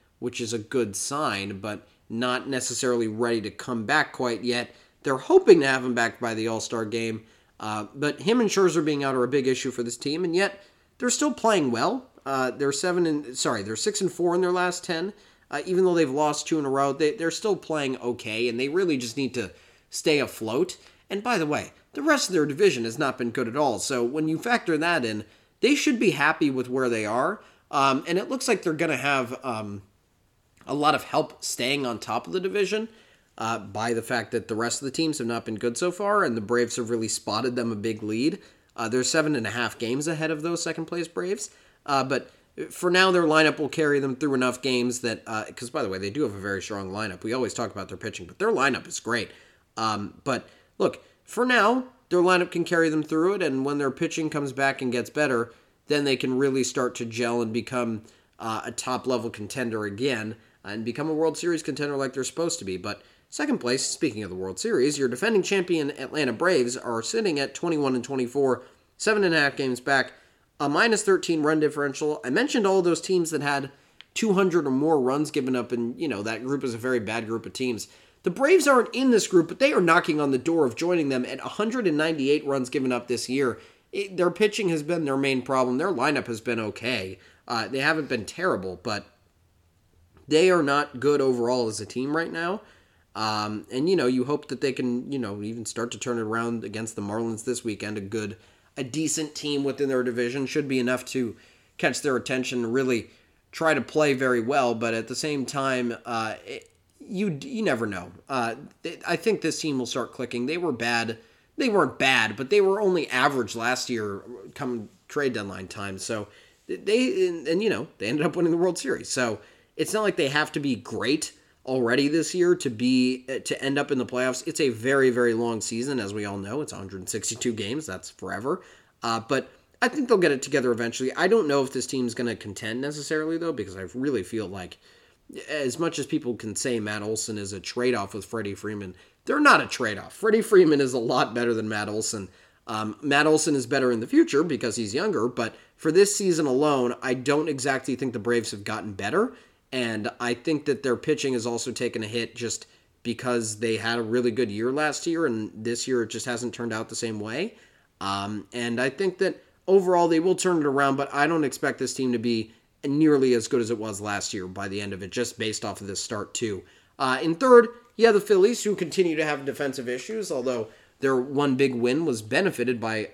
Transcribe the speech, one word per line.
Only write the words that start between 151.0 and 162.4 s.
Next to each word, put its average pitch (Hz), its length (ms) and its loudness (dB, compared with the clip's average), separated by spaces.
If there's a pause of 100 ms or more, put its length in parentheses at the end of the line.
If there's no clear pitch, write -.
has 117 120 -2
also 117 260 -4
taken 117 300 -4
a 107 40 -6
hit 113 280 -6
just 113 320 -8 (360)
because 113 580 -4
they 113 160 0
had 113 220 -2
a 120 40 -2
really 120 280 2
good 110 200 0
year 113 220 -2
last 147 340 -2
year, 165 200 0
and 110 280 -2
this 113 320 -6
year 123 160 2
it - 80 -4
just 117 160 -8
hasn't 120 280 -6
turned 117 180 -4
out 113 160 -6
the 113 60 -12
same 110 260 -6
way. 127 360 -6 (440)
Um, 101 520 -4
and 120 280 -4
I 131 100 0
think 185 280 -4
that 185 240 -2 (240)
overall 180 420 6
they 160 120 4
will 160 140 4
turn 175 240 2
it 147 80 2
around, 139 300 2
but 139 160 -4
I 143 140 2
don't 160 180 2
expect 135 340 -2
this 127 160 -4
team 127 180 0
to 117 60 0
be 113 340 -2 (340)